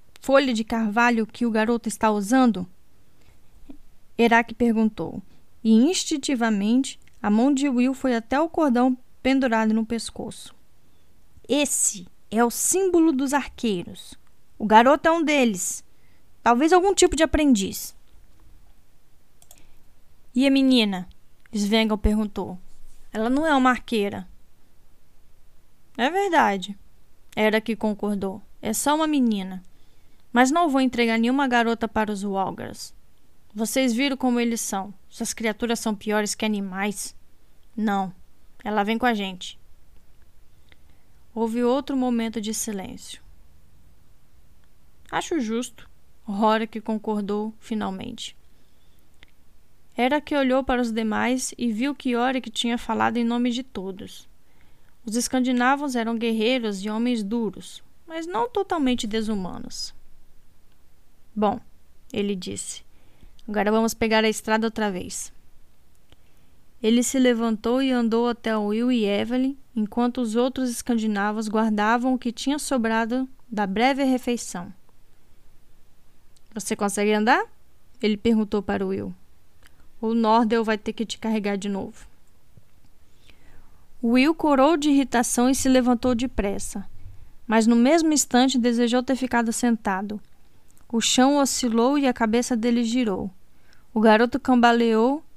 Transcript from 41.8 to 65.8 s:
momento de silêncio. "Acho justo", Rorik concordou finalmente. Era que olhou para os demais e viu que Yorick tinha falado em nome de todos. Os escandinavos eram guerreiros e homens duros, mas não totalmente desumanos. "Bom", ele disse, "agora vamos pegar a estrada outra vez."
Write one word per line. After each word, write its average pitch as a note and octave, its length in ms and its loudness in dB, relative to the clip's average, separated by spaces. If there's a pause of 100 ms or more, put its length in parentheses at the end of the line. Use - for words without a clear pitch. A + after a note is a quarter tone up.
momento A#3 460 -2
de G#3+ 120 -6
silêncio. - 680 -10 (1900)
"Acho E4+ 280 -4
justo", A3+ 480 -6 (360)
Rorik A3 580 0
concordou G#3+ 800 -4
finalmente. - 760 -8 (1600)
Era B3+ 240 2
que D4 160 -4
olhou C4 280 2
para B3+ 180 0
os A#3 100 -2
demais A3 640 -2
e A#3+ 140 -2
viu B3 220 -2
que C4 180 -4
Yorick A#3+ 380 -2
tinha A#3 280 -2
falado A3 400 0
em A#3+ 60 2
nome A#3+ 280 0
de B3 120 -4
todos. - 640 -12 (800)
Os G#3+ 100 -6
escandinavos B3+ 800 0
eram A#3 220 -2
guerreiros A3 640 0
e G#3+ 60 -6
homens A3+ 340 -2
duros, G3+ 600 -6 (220)
mas E4 220 -8
não A4+ 220 -2
totalmente D4 580 -2
desumanos. G#3 840 -6 (1400)
"Bom", G#3+ 240 0 (520)
ele G3+ 240 -2
disse, F#3+ 480 -10 (640)
"agora G#3 240 0
vamos A3+ 220 2
pegar A3 320 2
a A3 40 2
estrada A3 380 0
outra G#3+ 240 -2
vez." - 400 -10 (1500)